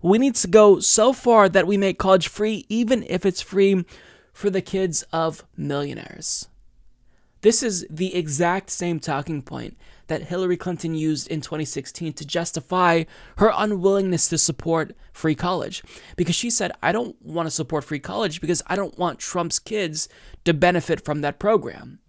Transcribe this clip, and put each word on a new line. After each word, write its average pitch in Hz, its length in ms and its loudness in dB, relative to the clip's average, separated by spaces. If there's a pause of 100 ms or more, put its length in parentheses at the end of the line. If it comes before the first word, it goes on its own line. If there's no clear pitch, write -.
we 196 160 6
need 262 160 4
to - 120 2
go 208 320 8
so 226 320 4
far 226 380 4
that 175 180 4
we 202 120 2
make 196 200 0
college 190 300 4
free, 214 400 -4
even 226 400 0
if 180 160 -4
it's 190 160 0
free 196 420 2 (520)
for 202 160 -2
the 190 100 -2
kids 185 440 -4 (100)
of 160 280 -2 (140)
millionaires. - 920 -6 (920)
This 226 220 6
is 196 260 -2
the 175 260 -4
exact 170 540 0
same 170 320 -4
talking 147 400 -6
point - 380 -14 (300)
that 160 160 -4
Hillary 180 340 -2
Clinton 165 360 -6
used 156 340 -2
in 156 120 -4
twenty 156 240 -6
sixteen 147 480 -8
to 147 140 -12
justify 170 760 0 (340)
her 208 180 6
unwillingness 196 720 0
to 165 80 -2
support 165 580 -2 (200)
free 156 200 0
college, 180 480 -4 (340)
because 175 180 0
she 240 160 -2
said, - 220 0 (100)
"I 165 100 2
don't 233 300 -4
want 160 240 -6
to 151 40 -4
support 147 340 -4
free 147 160 -8
college 190 420 -4
because 160 240 0
I 185 100 -2
don't 196 220 -6
want 170 200 -2
Trump's 170 400 -4
kids 175 520 -6 (340)
to 170 80 4
benefit 165 540 2
from 151 160 -2
that 143 160 -4
program." 151 720 0